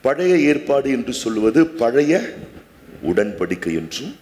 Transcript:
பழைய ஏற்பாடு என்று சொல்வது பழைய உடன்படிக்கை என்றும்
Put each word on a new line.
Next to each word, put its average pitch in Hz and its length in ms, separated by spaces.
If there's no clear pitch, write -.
பழைய 175 340
ஏற்பாடு 143 540
என்று 123 220
சொல்வது 113 540
பழைய 147 680
உடன்படிக்கை 90 720
என்றும் 80 480